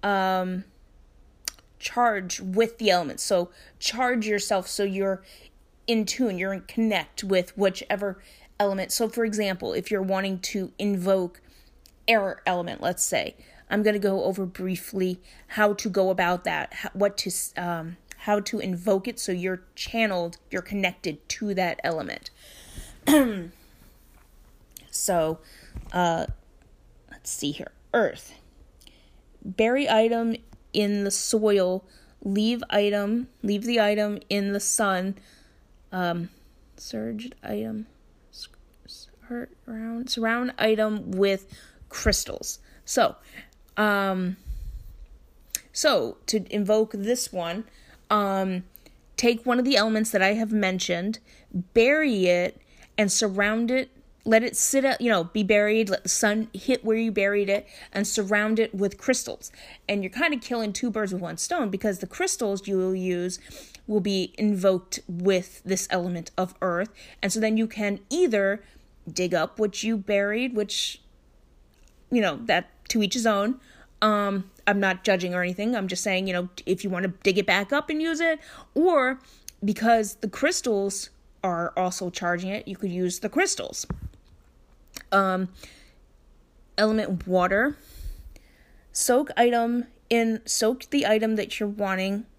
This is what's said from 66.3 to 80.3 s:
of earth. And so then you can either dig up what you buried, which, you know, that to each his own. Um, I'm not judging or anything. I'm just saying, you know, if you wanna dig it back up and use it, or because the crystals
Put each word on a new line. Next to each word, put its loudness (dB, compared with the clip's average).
of -4
earth. -2
And 0
so -2
then 2
you 2
can -4
either 2
dig -2
up 0
what 0
you 0
buried, 0
which, -4
you 4
know, 0
that 2
to 2
each 0
his -2
own. 0
Um, 2
I'm 4
not 0
judging 2
or 0
anything. -2
I'm -2
just -6
saying, 0
you -2
know, -4
if 0
you -2
wanna -2
dig 4
it 2
back 2
up 0
and -2
use -2
it, 0
or 2
because 2
the -8
crystals -2